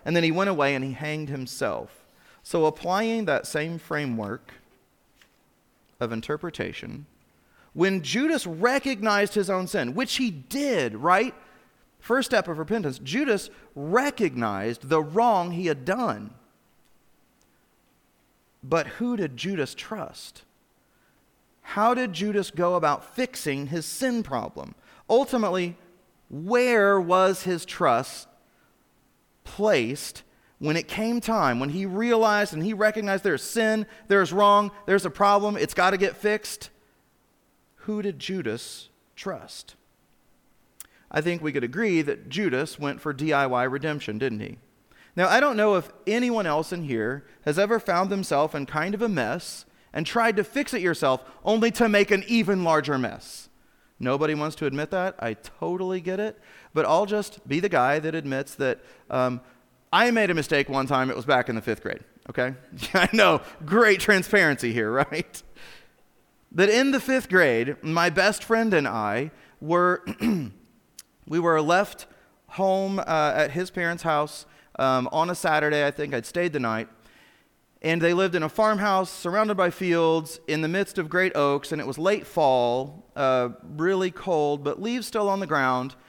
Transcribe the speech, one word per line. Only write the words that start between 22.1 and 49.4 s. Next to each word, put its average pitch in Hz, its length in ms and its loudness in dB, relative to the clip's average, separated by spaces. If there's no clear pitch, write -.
Judas 196 360 -2
go 175 240 0
about 156 400 -2
fixing 147 540 -4
his 160 180 -6
sin 240 360 -2
problem? 101 520 -6
Ultimately, 196 640 2
where 202 680 2
was 185 440 2
his 180 240 -4
trust 135 600 0
placed 147 800 -2
when 151 180 0
it 160 120 -4
came 226 320 -4
time, 147 400 0
when 139 80 -2
he 185 160 -4
realized 208 680 2
and 156 100 -4
he 220 80 -2
recognized 202 500 0
there's 160 200 0
sin, 220 440 0
there's 190 240 4
wrong, 202 380 6
there's 185 180 2
a 170 60 -4
problem, 202 460 2
it's 165 180 -2
gotta 190 240 2
get 190 180 0
fixed? - 540 -4
Who 214 240 -6
did 190 180 -6
Judas 127 680 -8
trust? - 600 -14
I 151 100 -2
think 170 220 -2
we 151 100 -4
could 131 120 -2
agree 170 360 0
that 143 300 -4
Judas 151 480 -2
went 143 240 -6
for 151 100 -4
D 147 220 -2
I 139 100 2
Y 127 200 0
redemption, 139 520 -4
didn't 113 240 -4
he? 107 160 -12
Now, 175 140 2
I 226 120 6
don't 277 180 2
know 208 160 4
if - 180 -2
anyone 226 400 0
else 156 260 -2
in 175 120 -6
here 123 420 -2
has 151 140 0
ever 208 200 2
found 185 300 0
themselves 160 460 0
in 143 100 -6
kind 160 300 -2
of 214 80 -4
a 233 60 0
mess 143 580 -4